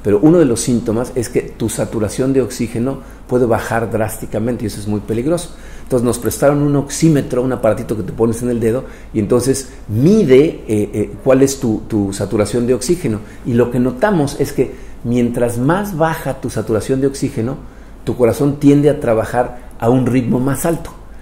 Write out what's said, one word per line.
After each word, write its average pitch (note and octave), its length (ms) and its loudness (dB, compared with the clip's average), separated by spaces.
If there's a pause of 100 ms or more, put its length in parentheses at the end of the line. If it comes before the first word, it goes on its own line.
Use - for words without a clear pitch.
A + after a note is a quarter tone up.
Pero G2+ 180 4
uno D#3+ 160 8
de E3 60 8
los A#2 160 0
síntomas A#2 560 0
es A#2 120 -2
que - 120 -2
tu - 280 -4
saturación A2 640 -2
de C3+ 80 2
oxígeno B2 600 -4 (260)
puede B2+ 200 2
bajar A2+ 440 0
drásticamente A2 720 -4
y G#2+ 60 -2
eso F#2+ 100 -8
es G#2 80 -8
muy G#2 140 -2
peligroso. C3 560 -4 (260)
Entonces B2 220 0
nos A#2 160 0
prestaron C#3+ 420 2
un C#3+ 140 2
oxímetro, C#3 640 2
un C3 80 0
aparatito A2+ 460 0
que G#2 80 -4
te - 80 -8
pones A2+ 320 0
en B2 60 0
el A#2 100 -2
dedo A2+ 240 0 (280)
y - 60 -2
entonces B2 520 0 (180)
mide, D3+ 800 4
eh, G#2 240 0
eh, G#2 200 -2 (120)
cuál C3+ 180 6
es C3+ 160 2
tu, A2 300 0
tu G2+ 240 0
saturación G#2 560 0
de B2+ 60 4
oxígeno. A#2+ 440 -2 (260)
Y B2+ 100 -2
lo A#2+ 180 4
que B2+ 80 0
notamos C#3 580 0
es C#3 140 -2
que A#2+ 200 0 (300)
mientras A#2+ 560 0
más F3+ 380 0
baja D#3 440 -2
tu B2+ 80 -6
saturación A2+ 520 -2
de C#3 80 2
oxígeno, C3 480 -4 (480)
tu A#2 120 -4
corazón C#3 440 2
tiende C#3+ 280 6
a C#3 120 2
trabajar A#2 680 0 (120)
a A#2 120 2
un B2+ 160 4
ritmo B2 320 2
más C3+ 260 -2
alto. E3+ 260 -2 (320)